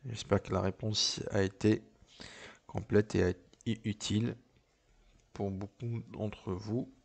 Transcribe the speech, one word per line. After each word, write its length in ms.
J'espère 360
que 100
la 80
réponse 680
a 120
été 420
complète 480
et 80
a 60
été 560
utile 520
pour 200
beaucoup 560
d'entre 440
vous. 400